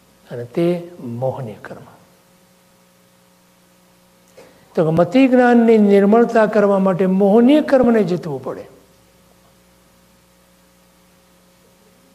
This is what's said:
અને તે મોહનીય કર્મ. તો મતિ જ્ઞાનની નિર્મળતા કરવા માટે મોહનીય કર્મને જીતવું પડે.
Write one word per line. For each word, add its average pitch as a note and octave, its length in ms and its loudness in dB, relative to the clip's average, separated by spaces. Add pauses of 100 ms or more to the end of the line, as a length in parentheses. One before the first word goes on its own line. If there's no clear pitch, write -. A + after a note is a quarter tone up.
(300)
અને A#2+ 140 -14
તે E3+ 460 -6 (120)
મોહનીય B2 520 -10
કર્મ. - 320 -20 (3000)
તો D#3+ 160 -2
મતિ F3 380 2
જ્ઞાનની A#3+ 500 4
નિર્મળતા G#3 680 2
કરવા G3+ 320 0
માટે F#3+ 280 -2
મોહનીય G#3+ 560 2
કર્મને A#3+ 420 0
જીતવું D#3+ 380 -8
પડે. - 240 -14 (3500)